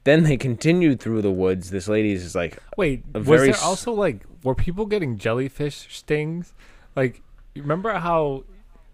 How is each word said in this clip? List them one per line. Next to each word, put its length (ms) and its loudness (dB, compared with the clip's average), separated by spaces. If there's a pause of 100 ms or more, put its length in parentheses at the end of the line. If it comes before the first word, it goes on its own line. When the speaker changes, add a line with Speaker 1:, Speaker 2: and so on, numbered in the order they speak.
Speaker 1:
Then 200 6
they 120 4
continue 600 2
through 260 -2
the 80 2
woods. 400 0
This 180 -6
lady 240 2
is 120 -4
just 100 -10
like 240 -4 (180)
Speaker 2:
Wait, 280 -2 (100)
Speaker 1:
a 60 -6
Speaker 2:
was 80 -6
Speaker 1:
very 100 8 (100)
Speaker 2:
there 60 6
Speaker 1:
s- 80 -4
Speaker 2:
also, 300 -2
like, 320 -2 (180)
were 140 0
people 300 0
getting 300 -2
jellyfish 800 -6
stings? 560 -4 (440)
Like, 260 -2 (320)
remember 400 -4
how 480 -2 (520)